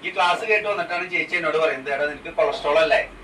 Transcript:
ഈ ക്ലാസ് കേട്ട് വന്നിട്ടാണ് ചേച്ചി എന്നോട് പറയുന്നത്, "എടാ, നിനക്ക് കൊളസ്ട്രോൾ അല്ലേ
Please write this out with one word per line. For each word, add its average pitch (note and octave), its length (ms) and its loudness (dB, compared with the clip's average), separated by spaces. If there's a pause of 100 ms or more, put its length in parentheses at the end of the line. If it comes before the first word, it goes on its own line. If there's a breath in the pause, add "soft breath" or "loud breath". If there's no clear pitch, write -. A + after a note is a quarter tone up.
ഈ F#3 80 -6
ക്ലാസ് A3+ 300 2
കേട്ട് G#3+ 240 2
വന്നിട്ടാണ് C4 420 -2
ചേച്ചി F3 260 -2
എന്നോട് D#3 200 0
പറയുന്നത്, C#3+ 380 0
"എടാ, D3 100 0
നിനക്ക് D3 320 -6
കൊളസ്ട്രോൾ D#3 420 2
അല്ലേ D#3+ 320 2 (140)